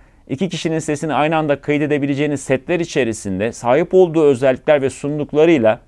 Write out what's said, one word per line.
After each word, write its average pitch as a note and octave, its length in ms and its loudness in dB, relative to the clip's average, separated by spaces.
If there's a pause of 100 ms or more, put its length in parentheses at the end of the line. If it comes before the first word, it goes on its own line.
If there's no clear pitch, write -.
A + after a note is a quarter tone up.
(300)
iki E3+ 200 -4
kişinin D#3+ 300 -4
sesini D3+ 340 -4
aynı D3+ 240 0
anda C#3+ 240 -2
kayıt D3 220 -2
edebileceğiniz C#3+ 580 -2
setler C#3+ 380 -2
içerisinde A#2 720 -2
sahip C3 420 0
olduğu E3 300 4
özellikler C#3 580 2
ve C3+ 80 0
sunumluklarıyla C#3+ 1000 0